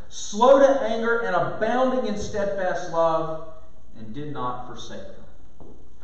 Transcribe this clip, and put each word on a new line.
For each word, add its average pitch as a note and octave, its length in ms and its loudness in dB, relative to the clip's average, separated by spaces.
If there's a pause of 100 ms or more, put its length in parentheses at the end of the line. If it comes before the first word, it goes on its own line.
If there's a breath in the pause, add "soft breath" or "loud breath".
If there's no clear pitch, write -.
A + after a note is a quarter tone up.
slow B3+ 500 6
to C4+ 220 6
anger A3+ 400 0
and F#3 140 -2
abounding A#3+ 720 2
in G3+ 140 -2
steadfast G3 720 -2
love, D#3+ 560 0 (500)
and A2 160 -6
did D3 180 -6
not B2 360 -4
forsake - 340 -8
them." - 240 -8 (800 loud breath)